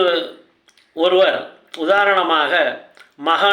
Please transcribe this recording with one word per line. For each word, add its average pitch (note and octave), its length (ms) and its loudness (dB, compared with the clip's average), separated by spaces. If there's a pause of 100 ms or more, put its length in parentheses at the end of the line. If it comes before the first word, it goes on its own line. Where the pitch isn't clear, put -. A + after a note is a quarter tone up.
(960)
ஒருவர் F3+ 440 2 (360)
உதாரணமாக E3+ 760 0 (680)
மகா E3 320 0